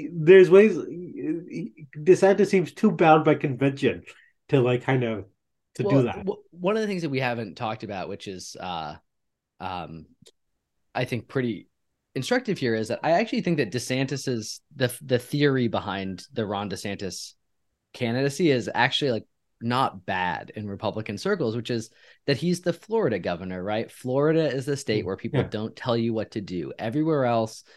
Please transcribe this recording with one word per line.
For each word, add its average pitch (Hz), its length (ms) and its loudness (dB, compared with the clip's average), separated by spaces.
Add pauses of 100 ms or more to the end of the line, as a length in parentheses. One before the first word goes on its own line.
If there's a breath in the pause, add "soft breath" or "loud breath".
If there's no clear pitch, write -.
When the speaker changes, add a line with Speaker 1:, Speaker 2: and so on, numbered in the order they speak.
(120)
Speaker 1:
there's 175 380 10
ways, 196 260 8
uh, 127 60 -4 (1160)
DeSantis 190 520 6
seems 175 240 2
too 214 180 2
bound 160 340 6
by 151 120 6
convention 135 680 0 (460 soft breath)
to, 139 120 4
like, 123 220 2
kind 131 220 0
of 107 200 -4 (520)
to - 80 -4
Speaker 2:
Well, 135 140 4
Speaker 1:
do 131 60 4
that. 104 140 -4
Speaker 2:
w-, 196 320 -8
one 180 260 -4
of 220 60 -2
the 214 60 -4
things 185 140 -4
that 160 80 -4
we 131 100 -2
haven't 117 360 -4
talked 113 280 -8
about, 95 240 -8
which 98 200 -12
is, 90 300 -14
uh, 82 380 -10 (640)
um, 82 460 -12 (880)
I 127 100 -2
think 117 240 -8
pretty 120 400 -4 (460)
instructive 233 440 -2
here, 117 160 0
is 110 140 -2
that 117 140 -4
I 151 100 2
actually 226 300 0
think 170 160 0
that 139 140 0
DeSantis's, 127 880 -4 (140)
the, 127 180 -2 (100)
the 131 160 0
theory 135 500 2
behind 95 640 -6
the 110 140 -4
Ron 101 240 -4
DeSantis 98 640 -8 (580)
candidacy 139 580 0
is 113 240 0
actually, 127 380 0
like, 107 140 -4 (360)
not 120 420 -2
bad 90 500 -4
in 107 140 -10
Republican 101 480 -8
circles, 147 400 -2
which 117 140 -8
is 113 180 -4 (380 soft breath)
that 139 100 2
he's 175 240 -2
the 170 140 -2
Florida 175 440 -2
governor, 90 440 -6
right? 107 280 -4
Florida 147 640 0
is 131 120 -4
the 143 100 -2
state 107 280 -2
Speaker 1:
Mm, - 20 -6
Speaker 2:
where 95 100 -4
people - 240 -2
Speaker 1:
yeah. 101 80 -2
Speaker 2:
don't 107 260 -6
tell 120 220 -2
you 117 160 0
what 110 200 -6
to 107 100 -6
do. 82 360 -8
Everywhere 147 460 -2
else, 113 400 -2 (120)